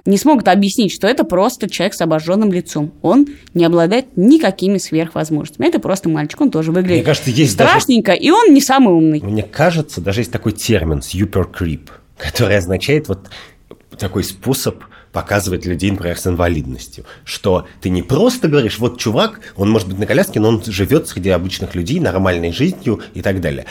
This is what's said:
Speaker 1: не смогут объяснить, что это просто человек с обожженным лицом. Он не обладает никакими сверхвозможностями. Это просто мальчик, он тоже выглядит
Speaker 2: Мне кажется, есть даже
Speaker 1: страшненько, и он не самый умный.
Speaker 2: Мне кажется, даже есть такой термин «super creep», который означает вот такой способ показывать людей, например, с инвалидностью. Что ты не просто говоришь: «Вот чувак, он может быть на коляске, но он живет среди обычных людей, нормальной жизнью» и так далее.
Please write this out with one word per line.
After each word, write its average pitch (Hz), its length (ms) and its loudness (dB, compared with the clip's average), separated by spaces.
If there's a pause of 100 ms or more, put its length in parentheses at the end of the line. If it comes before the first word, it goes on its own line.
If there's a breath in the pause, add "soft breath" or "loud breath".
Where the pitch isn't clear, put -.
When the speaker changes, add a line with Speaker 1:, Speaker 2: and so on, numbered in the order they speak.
Speaker 1:
не 196 120 4
смогут 269 300 2
объяснить, 196 460 2
что - 140 -2
это 247 160 2
просто 190 440 0
человек - 280 -4
с - 60 -6
обожженным 170 520 0
лицом. 165 380 -4 (100)
Он 247 260 4 (280 loud breath)
не 170 100 4
обладает 175 500 2
никакими 196 640 4
сверхвозможностями. 156 880 -4
Это 330 120 0
просто - 280 -4
мальчик, 151 340 -4
он 285 100 2
тоже 160 200 -2
выглядит 180 260 2
Speaker 2:
Мне 113 60 0
кажется, 135 280 0
есть 123 260 2
даже 311 140 4
Speaker 1:
страшненько, 370 400 2
и 202 180 2
он 403 240 6
не 269 80 8
самый 262 320 4
умный. 160 280 2
Speaker 2:
Мне 104 200 -2
кажется, 156 600 -2
даже 98 200 -2
есть 107 100 -6
такой 113 200 -2
термин 80 480 0
«super 92 520 -2
creep», 80 380 -6 (280)
который 101 400 0
означает 98 500 -2
вот - 200 -8 (680 loud breath)
такой 95 260 -4
способ - 600 -6 (300 soft breath)
показывать 98 520 -4
людей, 90 240 -2
например, 87 300 -4
с - 80 -4
инвалидностью. 85 760 -4 (200 loud breath)
Что - 420 -2 (160 loud breath)
ты 98 80 -4
не 90 140 -2
просто 220 460 0
говоришь: 135 280 0
«Вот 120 220 -4
чувак, 160 400 -2 (160 loud breath)
он 98 160 0
может 107 160 0
быть 95 100 -8
на 104 80 -4
коляске, 139 340 0
но 107 100 4
он 110 140 0
живет 101 440 0
среди 95 220 -6
обычных 90 440 -4
людей, 90 260 -4
нормальной 90 520 0
жизнью» 127 500 -2 (140 loud breath)
и 92 80 -10
так 95 180 -2
далее. 73 300 -6